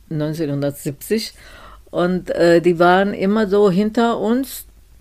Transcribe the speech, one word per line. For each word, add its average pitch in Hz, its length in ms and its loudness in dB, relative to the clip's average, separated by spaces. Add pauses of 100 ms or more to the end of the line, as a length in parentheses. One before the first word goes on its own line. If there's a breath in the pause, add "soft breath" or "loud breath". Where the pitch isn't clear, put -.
neunzehnhundertsiebzig 151 1300 -6 (560 loud breath)
und, 175 400 -2
äh, 170 320 4
die 175 160 2
waren 185 340 4
immer 208 340 0
so 202 240 4
hinter 220 480 0
uns, 233 460 -4 (360)